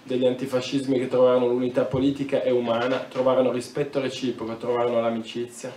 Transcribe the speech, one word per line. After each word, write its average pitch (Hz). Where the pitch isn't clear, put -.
degli 127
antifascismi 127
che 127
trovarono 127
l'unità 123
politica 135
e 131
umana, 123
trovarono 127
rispetto 135
reciproco, 113
trovarono 120
l'amicizia, 117